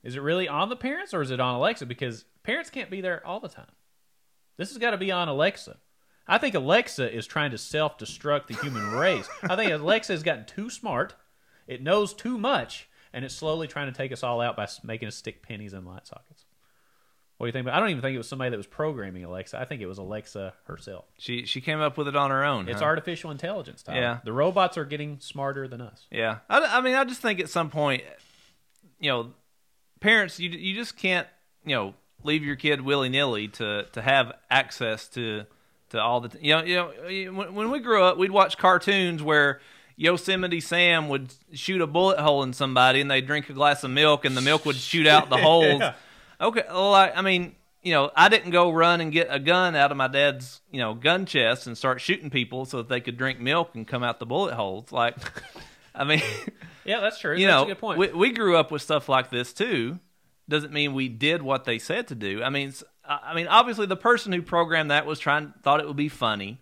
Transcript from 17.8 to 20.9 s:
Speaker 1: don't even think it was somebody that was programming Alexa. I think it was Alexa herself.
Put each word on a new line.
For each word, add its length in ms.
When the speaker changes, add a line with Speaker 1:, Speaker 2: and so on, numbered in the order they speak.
Speaker 1:
don't 100
even 100
think 140
it 40
was 100
somebody 220
that 60
was 120
programming 560
Alexa. 340
I 60
think 180
it 40
was 120
Alexa 560
herself. 380